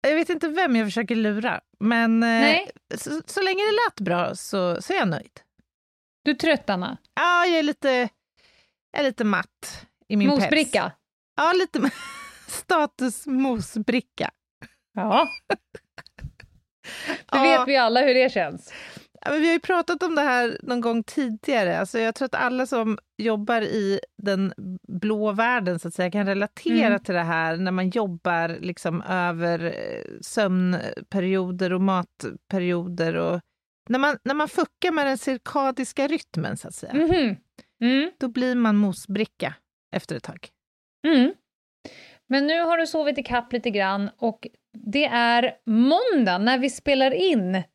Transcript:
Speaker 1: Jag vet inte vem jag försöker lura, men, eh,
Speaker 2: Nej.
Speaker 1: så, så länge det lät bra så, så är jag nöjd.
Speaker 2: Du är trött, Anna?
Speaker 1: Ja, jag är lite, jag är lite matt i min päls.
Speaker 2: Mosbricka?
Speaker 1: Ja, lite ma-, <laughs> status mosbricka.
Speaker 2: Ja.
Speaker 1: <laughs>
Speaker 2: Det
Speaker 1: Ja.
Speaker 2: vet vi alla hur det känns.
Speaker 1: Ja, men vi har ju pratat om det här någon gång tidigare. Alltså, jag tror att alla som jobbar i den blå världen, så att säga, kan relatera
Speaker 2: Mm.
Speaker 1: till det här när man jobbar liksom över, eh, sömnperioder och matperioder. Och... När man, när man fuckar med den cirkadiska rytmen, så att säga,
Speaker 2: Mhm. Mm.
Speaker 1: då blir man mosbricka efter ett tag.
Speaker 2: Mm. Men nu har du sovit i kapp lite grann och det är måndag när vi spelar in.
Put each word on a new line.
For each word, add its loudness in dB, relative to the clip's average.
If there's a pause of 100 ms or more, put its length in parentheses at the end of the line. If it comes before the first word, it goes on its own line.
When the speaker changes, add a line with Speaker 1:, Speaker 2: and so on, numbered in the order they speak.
Speaker 1:
Jag 4
vet 0
inte -2
vem 0
jag 2
försöker -4
lura, -2 (180)
men, 2
eh, 2
Speaker 2:
Nej. 2 (260)
Speaker 1:
så, -8
så -4
länge 0
det 2 (100)
lät -6
bra -2
så, -2
så -4
är 0
jag 0
nöjd. -6 (840)
Speaker 2:
Du 2
är 2
trött, 0
Anna? -4 (180)
Speaker 1:
Ja, 2
jag 4
är 0
lite, 0 (1000)
jag -4
är 2
lite 0
matt -4 (220)
i -2
min 6
päls. 4
Speaker 2:
Mosbricka? 2 (440)
Speaker 1:
Ja, 2
lite 0
ma-, 0 (280)
<laughs> -20
status -2
mosbricka. -2 (600)
Speaker 2:
Ja. 2 (200)
Speaker 1:
<laughs> -4 (1600)
Speaker 2:
Det 2
Speaker 1:
Ja. 4
Speaker 2:
vet 4
vi 4
alla 4
hur 4
det 4
känns. -4 (520)
Speaker 1:
Ja, -2
men 0
vi 4
har 4
ju 2
pratat 0
om 0
det 4
här 2
någon -2
gång 0
tidigare. -2
Alltså, -2
jag 0
tror -2
att -6
alla 0
som -2 (200)
jobbar 0
i 0 (240)
den 0 (340)
blå -2
världen, 0
så -10
att -10
säga, -2
kan 0
relatera 0
Speaker 2:
Mm. 2
Speaker 1:
till -4
det 2
här 0
när -2
man 0
jobbar -2
liksom -4
över, -2
eh, -6 (180)
sömnperioder 0
och 0
matperioder. -2
Och... -2 (480)
När 0
man, 0
när -4
man 0
fuckar -2
med 0
den 0
cirkadiska -2
rytmen, -4
så -14
att -16
säga, -12
Speaker 2:
Mhm. 2 (480)
Mm. 2
Speaker 1:
då -2
blir 0
man 4
mosbricka -2 (420)
efter -6
ett -10
tag. -16 (600)
Speaker 2:
Mm. 6 (960)
Men 2
nu 0
har 2
du 0
sovit 0
i -6
kapp -4
lite -2
grann 0
och -4 (300)
det 0
är 2 (100)
måndag 4
när 2
vi 0
spelar 2
in. 0 (120)